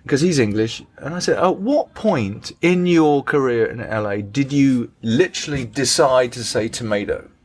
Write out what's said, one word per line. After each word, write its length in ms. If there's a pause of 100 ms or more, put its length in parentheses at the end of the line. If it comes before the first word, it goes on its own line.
cause 140
he's 180
English, 440 (140)
and 180
I 40
said, 180
At 200
what 360
point 580 (100)
in 240
your 380
career 420
in 160
L 260
A 140
did 300
you 400 (100)
literally 640
decide 680
to 100
say 240
tomato 640 (160)